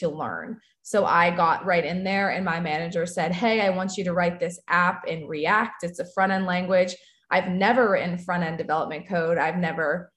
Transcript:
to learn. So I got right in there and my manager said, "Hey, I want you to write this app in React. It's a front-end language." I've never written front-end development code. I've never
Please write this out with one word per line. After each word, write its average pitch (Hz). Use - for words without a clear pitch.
to 170
learn. 120
So -
I 170
got 170
right 175
in 180
there 196
and 170
my 170
manager 170
said, 175
"Hey, 220
I 196
want 185
you 196
to 175
write 175
this 175
app 180
in 165
React. 180
It's 175
a 175
front-end 190
language." 185
I've 180
never 208
written 175
front-end 170
development 151
code. 170
I've 160
never 165